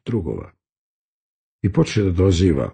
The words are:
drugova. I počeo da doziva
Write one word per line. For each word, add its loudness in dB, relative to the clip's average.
drugova. -6
I 0
počeo 0
da 0
doziva 2